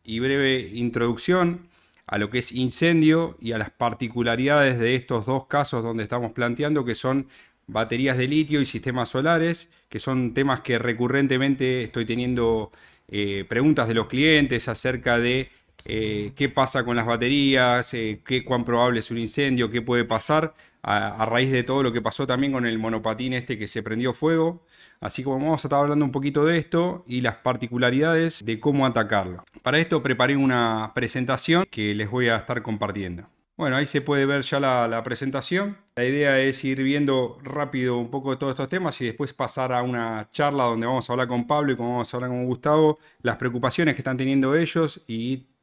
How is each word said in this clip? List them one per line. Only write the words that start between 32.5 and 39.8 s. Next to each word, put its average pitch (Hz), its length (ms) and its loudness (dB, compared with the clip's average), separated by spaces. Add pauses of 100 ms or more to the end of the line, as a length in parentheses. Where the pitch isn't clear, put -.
compartiendo. 98 640 -6 (300)
Bueno, 135 200 0
ahí 143 100 0
se - 140 0
puede 139 260 2
ver 143 160 0
ya 139 160 -2
la, 127 280 2
la 113 140 -2
presentación. 139 760 -4 (180)
La 123 100 0
idea 139 340 4
es 135 240 0
ir 135 200 -2
viendo 135 580 0
rápido 131 560 -2
un 120 140 -4
poco 135 180 -4
de 131 80 -2
todos 139 140 -4
estos 131 180 -4
temas 180 320 -4
y 127 40 -4
después 127 280 -4
pasar 131 400 -4
a 123 80 2